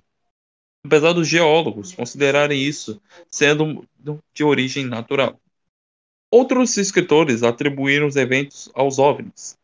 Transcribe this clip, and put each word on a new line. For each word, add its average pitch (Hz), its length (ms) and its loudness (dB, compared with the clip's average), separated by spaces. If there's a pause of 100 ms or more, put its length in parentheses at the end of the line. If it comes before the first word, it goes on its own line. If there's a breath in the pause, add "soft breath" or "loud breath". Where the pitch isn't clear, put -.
(840)
apesar 151 260 4
dos 170 160 0
geólogos 151 680 0
considerarem 139 720 0
isso - 380 -8 (280 loud breath)
sendo 151 540 0 (500)
de 147 120 -2
origem 131 400 0
natural. 123 520 -4 (920)
Outros 254 460 4
escritores 160 680 2
atribuíram 139 640 0
os 139 80 -4
eventos 135 580 -2
aos 131 260 -2
ovnis. 127 640 -2